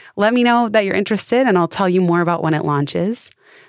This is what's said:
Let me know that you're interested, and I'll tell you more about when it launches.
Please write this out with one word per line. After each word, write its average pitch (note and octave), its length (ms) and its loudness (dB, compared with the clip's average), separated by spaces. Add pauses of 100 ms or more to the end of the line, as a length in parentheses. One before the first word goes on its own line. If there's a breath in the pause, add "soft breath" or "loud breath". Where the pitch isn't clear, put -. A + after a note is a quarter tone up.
(140 loud breath)
Let G#3 180 0
me B3 120 2
know A#3+ 240 2
that G#3+ 160 2
you're F#3+ 100 -2
interested, A3 540 0
and F#3 100 4
I'll E3+ 80 2
tell F#3+ 220 -2
you F#3 120 2
more F3 200 2
about E3+ 240 -2
when D#3 100 0
it D3+ 100 -2
launches. D#3+ 640 -4 (400 soft breath)